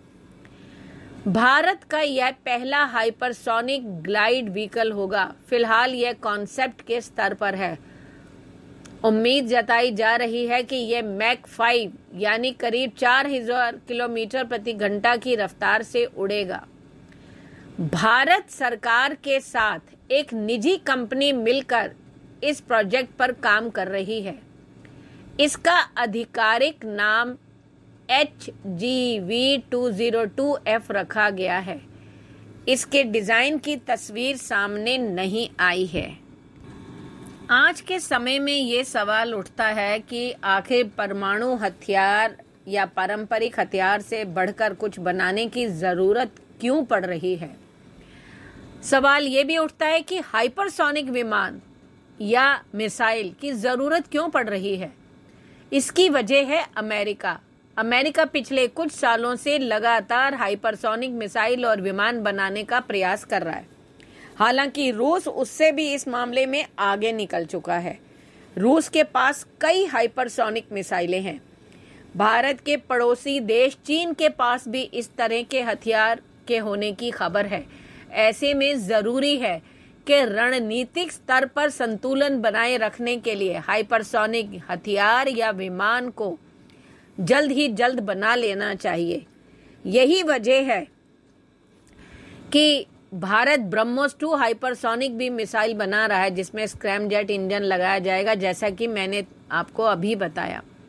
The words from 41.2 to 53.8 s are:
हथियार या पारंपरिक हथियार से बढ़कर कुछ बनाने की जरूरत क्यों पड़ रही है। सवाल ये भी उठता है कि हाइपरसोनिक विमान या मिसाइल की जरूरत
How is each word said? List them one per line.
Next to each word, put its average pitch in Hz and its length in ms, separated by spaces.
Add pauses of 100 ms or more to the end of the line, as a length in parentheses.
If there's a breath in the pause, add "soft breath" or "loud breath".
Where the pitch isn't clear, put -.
हथियार 202 800 (300)
या 196 180
पारंपरिक 214 760
हथियार 196 420
से 214 240
बढ़कर 196 480
कुछ 202 260
बनाने 185 480
की 240 200
जरूरत 190 640 (300)
क्यों 262 220
पड़ 208 220
रही 180 300
है। 160 200 (1300 loud breath)
सवाल 277 400
ये 269 200
भी 320 140
उठता 311 280
है 320 160
कि 370 160
हाइपरसोनिक 294 880
विमान 220 560 (600)
या 247 420 (120)
मिसाइल 220 640
की 285 100
जरूरत 254 560